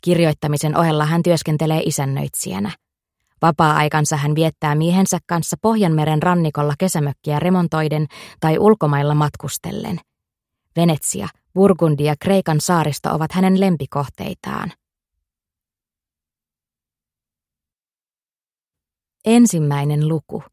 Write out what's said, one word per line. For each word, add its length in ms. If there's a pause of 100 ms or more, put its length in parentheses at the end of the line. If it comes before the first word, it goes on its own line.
Kirjoittamisen 760
ohella 280
hän 180
työskentelee 640
isännöitsijänä. 840 (720)
Vapaa-aikansa 760
hän 180
viettää 400
miehensä 420 (100)
kanssa 340
Pohjanmeren 640
rannikolla 560
kesämökkiä 600
remontoiden 680 (320)
tai 200
ulkomailla 560
matkustellen. 840 (760)
Venetsia, 520 (260)
Burgundi 500
ja 160
Kreikan 420
saaristo 540
ovat 160
hänen 280
lempikohteitaan. 1120 (4000)
Ensimmäinen 840
luku. 460